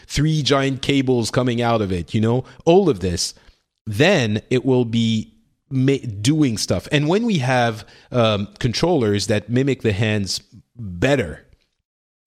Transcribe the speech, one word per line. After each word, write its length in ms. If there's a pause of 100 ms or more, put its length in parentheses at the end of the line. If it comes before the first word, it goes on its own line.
three 360
giant 380
cables 500
coming 300
out 220
of 100
it, 220
you 80
know, 220 (200)
all 240
of 120
this, 340 (520)
then 600
it 160
will 200
be 500 (360)
ma-, 260 (240)
doing 380
stuff. 340
And 160
when 160
we 140
have, 480 (260)
um, 360 (100)
controllers 680
that 200
mimic 320
the 120
hands 500 (340)
better, 720 (800)